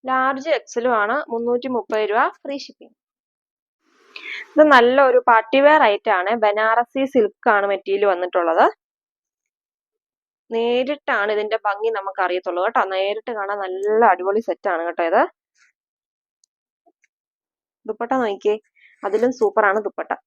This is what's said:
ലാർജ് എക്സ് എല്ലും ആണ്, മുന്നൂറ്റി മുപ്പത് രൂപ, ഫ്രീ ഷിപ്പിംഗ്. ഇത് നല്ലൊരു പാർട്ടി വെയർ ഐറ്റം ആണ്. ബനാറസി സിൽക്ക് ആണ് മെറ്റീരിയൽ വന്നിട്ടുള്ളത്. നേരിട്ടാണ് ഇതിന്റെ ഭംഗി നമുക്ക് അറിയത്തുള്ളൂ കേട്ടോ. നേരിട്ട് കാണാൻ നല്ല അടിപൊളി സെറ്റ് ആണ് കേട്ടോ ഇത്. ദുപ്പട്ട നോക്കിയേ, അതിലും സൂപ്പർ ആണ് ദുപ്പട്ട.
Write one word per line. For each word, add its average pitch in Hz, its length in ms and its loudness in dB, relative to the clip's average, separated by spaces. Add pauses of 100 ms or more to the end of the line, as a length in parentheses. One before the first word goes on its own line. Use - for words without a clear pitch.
ലാർജ് 262 460 -2
എക്സ് 240 280 -4
എല്ലും 240 160 0
ആണ്, 220 220 0 (120)
മുന്നൂറ്റി 240 400 -4
മുപ്പത് 220 400 -2
രൂപ, 220 140 0 (140)
ഫ്രീ 277 220 -10
ഷിപ്പിംഗ്. - 360 -20 (1500)
ഇത് 302 180 2
നല്ലൊരു 254 600 6
പാർട്ടി 226 340 2
വെയർ 294 220 6
ഐറ്റം 208 320 0
ആണ്. 190 220 -2
ബനാറസി 220 720 0
സിൽക്ക് 240 440 0
ആണ് 202 160 2
മെറ്റീരിയൽ 202 440 0
വന്നിട്ടുള്ളത്. 180 540 0 (1900)
നേരിട്ടാണ് 240 840 -2
ഇതിന്റെ 214 320 -2
ഭംഗി 208 340 -2
നമുക്ക് 196 240 -8
അറിയത്തുള്ളൂ 180 420 -4
കേട്ടോ. 233 260 0
നേരിട്ട് 202 420 -4
കാണാൻ 202 300 -6
നല്ല 196 380 -2 (100)
അടിപൊളി 190 320 -2
സെറ്റ് 190 300 -6
ആണ് 165 120 -4
കേട്ടോ 170 260 -4
ഇത്. 220 120 2 (2750)
ദുപ്പട്ട 233 260 -8 (100)
നോക്കിയേ, 208 340 -2 (460)
അതിലും 220 300 0
സൂപ്പർ 220 340 0
ആണ് 202 180 2
ദുപ്പട്ട. - 260 -8 (160)